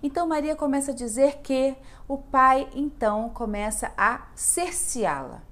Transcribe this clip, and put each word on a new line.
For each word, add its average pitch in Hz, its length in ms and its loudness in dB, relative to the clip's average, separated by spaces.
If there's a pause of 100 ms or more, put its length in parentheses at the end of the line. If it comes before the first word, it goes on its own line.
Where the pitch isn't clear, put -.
Então 330 260 0
Maria 302 260 0
começa 277 360 0
a 254 40 -4
dizer 247 440 2
que 269 360 0 (320)
o 277 120 -4
pai, 262 560 4
então, 233 560 -2
começa 214 680 -4
a 214 380 2
cerceá-la 160 1040 -2 (120)